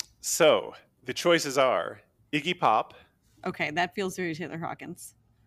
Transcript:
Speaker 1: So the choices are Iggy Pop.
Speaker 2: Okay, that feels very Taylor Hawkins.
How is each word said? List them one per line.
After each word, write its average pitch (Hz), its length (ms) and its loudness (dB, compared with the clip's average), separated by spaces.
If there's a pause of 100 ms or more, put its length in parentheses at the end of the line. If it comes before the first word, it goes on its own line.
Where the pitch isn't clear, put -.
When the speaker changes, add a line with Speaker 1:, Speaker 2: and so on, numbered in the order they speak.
(200)
Speaker 1:
So 113 540 2 (300)
the 127 100 -6
choices 151 440 2
are 107 420 2 (320)
Iggy 151 260 -2
Pop. 120 360 2 (520)
Speaker 2:
Okay, 165 240 -6
that 175 240 -2
feels 185 220 -6
very 175 180 -6
Taylor 165 240 -10
Hawkins. 160 560 -12 (320)